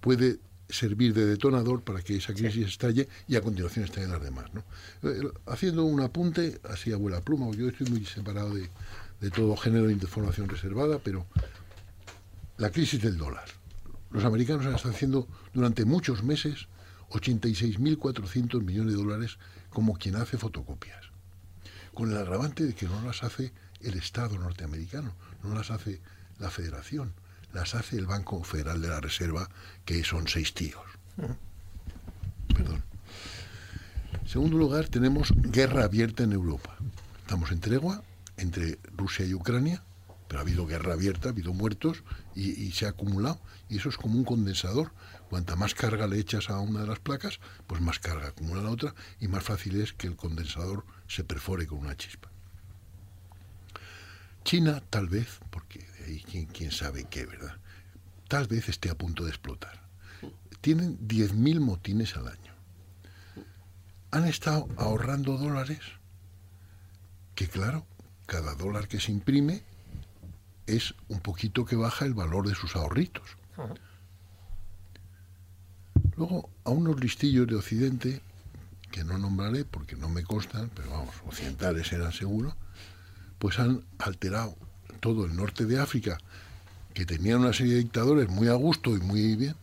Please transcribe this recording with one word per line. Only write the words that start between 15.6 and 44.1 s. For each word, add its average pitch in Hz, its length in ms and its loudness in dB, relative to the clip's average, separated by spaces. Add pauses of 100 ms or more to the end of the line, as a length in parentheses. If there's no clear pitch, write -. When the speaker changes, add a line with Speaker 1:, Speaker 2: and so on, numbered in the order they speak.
Speaker 1:
muchos 127 380 4
meses 147 440 0 (420)
ochenta 117 380 2
y 113 60 4
seis 104 240 2
mil 151 220 4
cuatrocientos 120 640 0
millones 104 300 2
de 101 100 2
dólares 107 340 -2 (320)
como 110 280 4
quien 95 180 -2
hace 117 220 -2
fotocopias, - 680 -6 (880)
con 113 180 -2
el 104 60 0
agravante 120 480 0
de 127 80 0
que 98 140 -4
no 95 160 -2
las 120 200 -6
hace 123 300 -4 (280)
el 92 160 -4
Estado 104 420 -4
norteamericano, 87 720 -6 (300)
no 101 100 -4
las 110 160 -4
hace 104 320 -4 (380)
la 95 100 -4
Federación, 87 640 -6 (400)
las 87 220 -2
hace 113 220 -2
el 92 80 0
Banco 95 380 -2
Federal 80 380 -2
de 85 80 -2
la 78 100 -2
Reserva, 82 500 -2 (360)
que 82 180 2
son 80 240 0
seis 80 260 0
tíos. - 300 -6 (340)
Speaker 2:
Ujú. 123 180 -4 (1160)
Speaker 1:
Perdón. - 300 2 (1400)
En - 60 -4
segundo 156 300 2
lugar, 156 300 4
tenemos 131 480 4
guerra 123 500 6
abierta 113 380 4
en 107 100 6
Europa. 85 420 0 (460)
Estamos 87 300 -2
en 85 100 0
tregua 151 420 0 (320)
entre 85 420 -2 (200)
Rusia 95 280 -2
y 92 80 0
Ucrania, 123 500 0 (440)
pero 73 120 -4
ha - 20 -2
habido 87 240 2
guerra 82 280 0
abierta, 92 360 0
ha - 20 -2
habido 90 220 -2
muertos 107 500 0 (300)
y, 98 280 -2
y 98 120 -4
se 107 140 0
ha - 20 0
acumulado. 101 500 0 (300)
Y 107 80 -4
eso 98 100 -2
es 131 80 -4
como 113 200 0